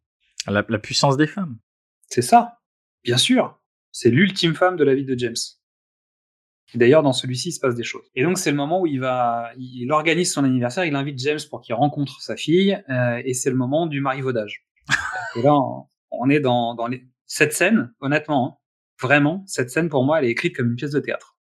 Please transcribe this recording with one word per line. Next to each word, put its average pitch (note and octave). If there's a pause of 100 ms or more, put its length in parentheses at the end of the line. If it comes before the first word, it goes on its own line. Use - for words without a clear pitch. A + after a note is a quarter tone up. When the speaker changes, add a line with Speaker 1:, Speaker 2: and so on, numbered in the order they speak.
(480)
Speaker 1:
La, G#2
la A2
puissance C3+
des D#3
femmes. D#3 (500)
Speaker 2:
C'est -
ça, A#3 (440)
bien A#2+
sûr. A3 (320)
C'est -
l'ultime E3+
femme F3+
de D3+
la C#3
vie C#3
de C3
James. A#2+ (1400)
Et B2+
d'ailleurs, C3+
dans C3+
celui-ci, B2+
il -
se -
passe B2
des A#2
choses. - (120)
Et C#3
donc, F3+
c'est E3
le C#3+
moment D#3
où F3
il C3+
va, A#2+
il, B2+
il B2+
organise D#3+
son C#3+
anniversaire, B2+
il D3
invite C#3
James D3+ (100)
pour A#2
qu'il A#2
rencontre C#3
sa A2+
fille, F#3+ (120)
euh, B2
et C3
c'est B2+
le B2+
moment C3+
du C#3+
marivaudage. C3 (220)
Speaker 1:
<laughs> -
Speaker 2:
Et A#2
là, D3
on, C3 (240)
on A#2+
est D3
dans, A#2+
dans A#2
les... B2+ (220)
cette D3+
scène, F3
honnêtement, C#3+
hein, - (440)
vraiment, D3
cette B2+
scène, E3
pour C#3
moi, D3+
elle C3+
est A#2
écrite E3+
comme A#2+
une A#2+
pièce C#3
de C#3+
théâtre. - (120)